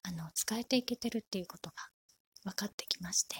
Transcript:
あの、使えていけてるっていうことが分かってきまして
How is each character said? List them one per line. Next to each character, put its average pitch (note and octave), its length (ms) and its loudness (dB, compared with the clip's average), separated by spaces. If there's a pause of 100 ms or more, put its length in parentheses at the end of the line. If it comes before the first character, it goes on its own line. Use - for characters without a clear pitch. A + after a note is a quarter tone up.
あ F#3 100 -6
の、 E3 220 -6
使 - 240 0
え A#3+ 80 0
て - 100 4
い B3 80 8
け B3 120 2
て A#3+ 140 0
る A3+ 100 2
っ - 20 -8
て - 160 -4
い F#3 60 0
う - 40 -8
こ - 120 -12
と - 100 -8
が - 60 -18 (680)
分 F#3+ 100 -4
か - 120 -2
っ G#3 100 -2
て - 120 -6
き - 140 2
ま F3+ 120 -6
し - 100 4
て - 160 -4